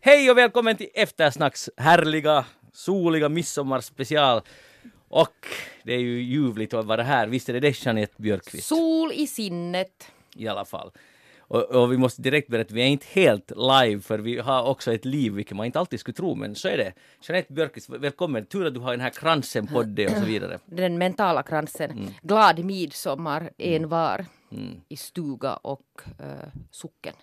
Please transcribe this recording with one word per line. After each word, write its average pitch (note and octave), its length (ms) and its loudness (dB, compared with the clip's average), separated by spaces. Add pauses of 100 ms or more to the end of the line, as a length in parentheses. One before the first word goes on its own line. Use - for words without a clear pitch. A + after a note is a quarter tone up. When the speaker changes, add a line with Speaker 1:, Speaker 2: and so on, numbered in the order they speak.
Speaker 1:
Hej C#4 300 8
och A#3+ 80 8
välkommen A3+ 380 4
till G3+ 180 -12
Eftersnacks D3 800 0
härliga, D3+ 680 4 (280)
soliga E3+ 560 2
midsommarspecial. C3+ 1120 0 (680)
Och - 380 0 (380)
det A#2+ 100 -4
är B2 40 0
ju B2 240 -2
ljuvligt B2 520 -2
att A2 120 -2
vara A2 160 0
här. B2 240 2
Visst A#2+ 220 -4
är B2+ 40 -4
det B2 80 -2
det, C#3+ 240 0
Jeanette A2 320 -2
Björkqvist? - 520 -6
Speaker 2:
Sol D#4+ 460 0
i D4 120 -2
sinnet. F3+ 840 -8 (240)
Speaker 1:
I A2 120 -8
alla G2+ 160 -6
fall. - 260 -12 (480)
Och, A2+ 240 0
och B2 300 4
vi C3 40 2
måste B2+ 260 0
direkt C#3 260 0
berätta A2+ 200 -2
att G2+ 40 -16
vi A#2 100 -2
är B2+ 40 4
inte C#3 240 0
helt C3 460 4
live, A#2+ 460 4
för A2 160 -4
vi A#2 200 -6
har B2+ 240 0
också B2+ 320 -2
ett A2 100 -6
liv, C3 280 -2
vilket G2 240 -8
man G#2+ 100 -6
inte B2 120 -4
alltid E3+ 220 -4
skulle - 140 -10
tro, F3 200 -4
men G#2 200 -8
så F#3 140 -6
är F#3+ 80 -2
det. G2 160 -4 (300)
Jeanette F3 300 -4
Björkqvist, C3+ 380 -6
v-, B2 80 -12
välkommen! C#3 480 -4
Tur F#3+ 200 -4
att C3+ 80 -4
du B2 60 -10
har B2 100 -6
den B2 100 -4
här B2+ 100 -4
kransen C#3+ 560 -2
på A#2+ 160 0
dig G#2 240 -2
och G2 100 0
så - 80 0
vidare. F#2+ 380 -4
Speaker 2:
<clears throat> - 40 -20
Den E3+ 320 -2
mentala F3+ 440 0
kransen. D#3 480 -6
Speaker 1:
Mm. G2+ 200 -10 (120)
Speaker 2:
Glad F3 420 4
midsommar, E3 760 -6
Speaker 1:
Mm. E3 420 -2
Speaker 2:
envar D#3+ 420 -2 (280)
Speaker 1:
Mm. F#2+ 360 -12
Speaker 2:
i D3 80 -16
stuga C#3 600 -8
och, - 460 -12 (160)
eh, - 300 -14 (220)
socken. - 520 -16